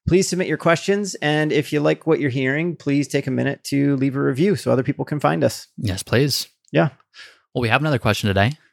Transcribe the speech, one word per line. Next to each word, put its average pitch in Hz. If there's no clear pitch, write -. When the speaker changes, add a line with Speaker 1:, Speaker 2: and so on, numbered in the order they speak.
Speaker 1:
please 180
submit 180
your 151
questions. 190
And 151
if 139
you 147
like 156
what 160
you're 143
hearing, 139
please 143
take 139
a 135
minute 127
to 139
leave 135
a 139
review 143
so 123
other 123
people 143
can 151
find 156
us. -
Speaker 2:
Yes, 98
please. 135
Speaker 1:
Yeah. 156
Speaker 2:
Well, 131
we 117
have 131
another 147
question 107
today. 101